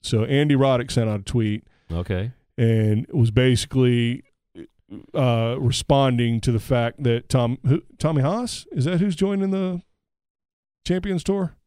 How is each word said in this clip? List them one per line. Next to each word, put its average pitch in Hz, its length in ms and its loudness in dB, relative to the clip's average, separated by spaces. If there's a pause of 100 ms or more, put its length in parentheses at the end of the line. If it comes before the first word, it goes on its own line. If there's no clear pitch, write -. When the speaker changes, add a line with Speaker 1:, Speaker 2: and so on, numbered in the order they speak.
Speaker 1:
So 110 240 0
Andy 143 300 2
Roddick 131 360 2
sent 113 180 0
out 104 120 -4
a - 20 -16
tweet 110 420 -2 (260)
Speaker 2:
Okay. 90 400 -4 (260)
Speaker 1:
and 110 540 2
was 117 200 2
basically, 123 920 2 (920)
uh, 117 440 0
responding 120 840 2
to 127 100 0
the 113 80 0
fact 117 440 -2
that 120 260 0
Tom, 120 360 0
who, 151 160 2 (160)
Tommy 151 240 0
Haas, 214 500 -4
is 135 140 -2
that 175 140 0
who's 190 160 0
joining 196 360 -2
the 185 300 -4 (1040)
Champions 185 380 -2
Tour? 196 320 -2 (120)